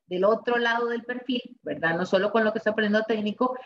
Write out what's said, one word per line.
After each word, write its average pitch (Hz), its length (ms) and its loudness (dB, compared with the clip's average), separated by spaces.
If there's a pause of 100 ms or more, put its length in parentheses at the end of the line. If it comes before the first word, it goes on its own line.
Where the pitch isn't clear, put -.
del 180 180 -2
otro 220 320 2
lado 233 300 0
del 233 180 -6
perfil, 247 580 -6
¿verdad? 151 320 -2
No 180 120 -2
solo 202 260 2
con 226 120 4
lo 214 80 2
que 220 60 -6
estoy 214 140 0
aprendiendo 214 340 2
técnico, 220 480 0 (120)